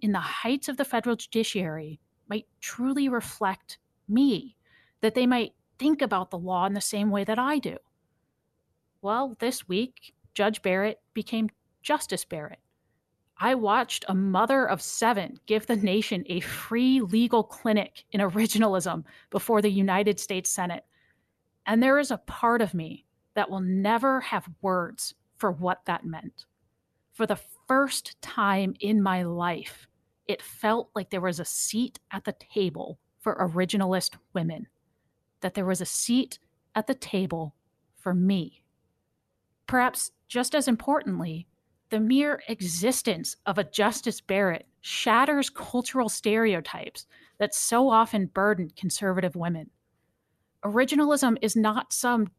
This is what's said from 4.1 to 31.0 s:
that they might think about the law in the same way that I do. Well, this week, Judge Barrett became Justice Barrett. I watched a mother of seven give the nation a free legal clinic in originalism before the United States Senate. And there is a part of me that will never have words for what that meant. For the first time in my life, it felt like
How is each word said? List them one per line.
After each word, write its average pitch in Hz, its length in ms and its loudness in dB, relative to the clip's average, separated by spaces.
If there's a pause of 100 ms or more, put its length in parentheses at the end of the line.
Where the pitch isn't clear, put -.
that 220 140 0
they 247 120 2
might 247 260 2 (260)
think 285 240 2
about 196 280 -2
the 185 80 -8
law 180 280 0
in 202 80 0
the 202 60 -2
same 208 300 -2
way 196 140 0
that 220 140 -2
I 277 200 0
do. 170 180 -6 (1300)
Well, 233 360 -2
this 247 300 -4
week, 214 460 -4 (200)
Judge 214 280 0
Barrett 196 380 0 (140)
became 220 340 -2 (340)
Justice 294 420 -2
Barrett. 160 340 -12 (800)
I 240 180 2
watched 226 520 0
a 190 60 0
mother 196 540 2
of 170 120 -2
seven - 680 -2
give 214 200 0
the 233 100 2
nation 196 500 0
a 175 140 -4
free 254 600 2
legal 220 420 4
clinic - 680 -2
in 202 80 0
originalism 190 840 2 (260)
before 208 300 2
the 208 100 4
United 196 480 2
States 185 320 -4
Senate. 180 340 -6 (840)
And 226 160 4
there 269 160 6
is 285 120 0
a 240 80 -2
part 233 440 0
of 190 120 0
me 165 300 -8 (300)
that - 160 0
will 190 100 -4
never 214 600 2
have - 280 -4 (140)
words 185 520 -2 (220)
for 202 140 0
what 180 360 -2
that 170 180 -4
meant. - 420 -12 (680)
For 226 140 -2
the 208 140 -2 (260)
first - 560 0
time 196 580 0
in 208 220 4
my 185 220 0
life, 175 640 -6 (380)
it 202 140 -4
felt - 540 -2
like 190 160 -8